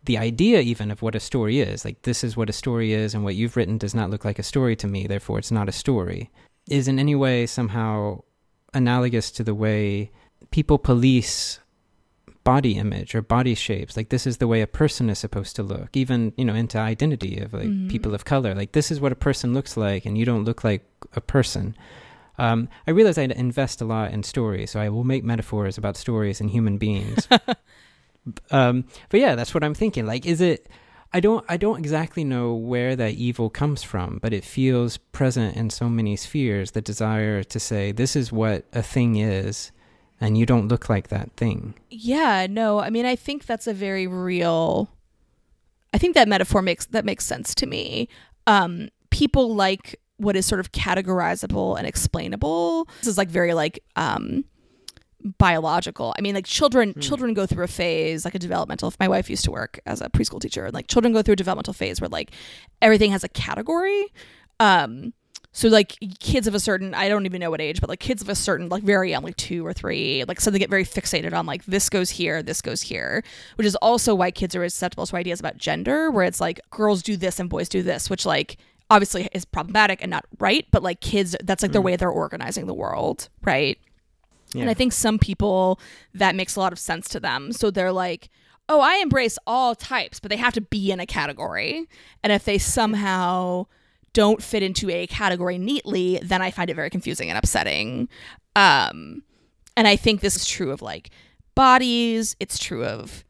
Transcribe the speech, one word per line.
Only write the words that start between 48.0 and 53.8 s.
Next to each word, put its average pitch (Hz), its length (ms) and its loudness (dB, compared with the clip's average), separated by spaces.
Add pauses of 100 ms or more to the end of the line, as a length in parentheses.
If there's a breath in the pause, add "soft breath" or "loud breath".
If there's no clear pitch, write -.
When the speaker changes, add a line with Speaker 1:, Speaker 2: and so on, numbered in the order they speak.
Speaker 2:
Um, 175 420 2 (220)
people 269 440 4
like 196 460 0 (180)
what 202 160 2
is 190 120 2
sort 190 140 0
of - 120 -8
categorizable 185 1040 -2
and - 80 -4
explainable. 330 1000 -2 (120)
This 240 80 -4
is, 196 100 0
like, 196 100 0
very, 175 260 2
like, 165 280 -2 (140)